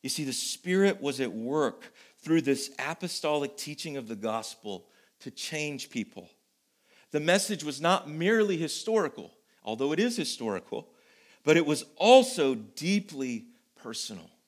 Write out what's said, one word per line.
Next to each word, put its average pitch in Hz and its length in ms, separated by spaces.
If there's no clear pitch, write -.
You 135 80
see, 156 140
the 135 80
Spirit 190 680
was 135 180
at 123 140
work 127 600
through 160 240
this 135 360
apostolic 151 800
teaching 151 400
of 120 100
the 113 80
gospel 107 720
to - 120
change 151 580
people. 101 400
The 151 80
message 175 440
was 143 180
not 175 260
merely 190 480
historical, 165 760
although 123 280
it 156 80
is 240 160
historical, 113 760
but 160 140
it 165 80
was 143 180
also 226 560
deeply 135 920
personal. 107 480